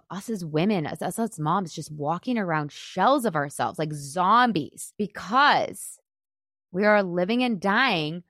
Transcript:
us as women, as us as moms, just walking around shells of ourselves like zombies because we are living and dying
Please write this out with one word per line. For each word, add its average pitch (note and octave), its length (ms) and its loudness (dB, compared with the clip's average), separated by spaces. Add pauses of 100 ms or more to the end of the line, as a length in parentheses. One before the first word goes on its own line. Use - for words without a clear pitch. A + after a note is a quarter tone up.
us F#3+ 220 -10
as F#3+ 140 -6
women, D#3+ 420 2
as - 160 -8
us F3+ 160 -4
as A3+ 200 -4
moms, E3 360 -2
just D#3 180 -12
walking E3 460 -4
around D#3 320 -2
shells A#3 540 2
of F#3+ 100 0
ourselves C#3 440 -2
like D#3 140 -2
zombies F3+ 1040 0
because G#3 1000 0 (720)
we F#3 140 0
are G#3 180 6
living F3+ 400 0
and A#3 180 0
dying F3+ 680 0